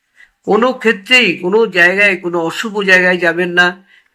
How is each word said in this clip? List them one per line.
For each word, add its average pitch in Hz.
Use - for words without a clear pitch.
কোনো 226
ক্ষেত্রেই 226
কোনো 202
জায়গায়, 185
কোনো 175
অশুভ 202
জায়গায় 185
যাবেন 175
না। 180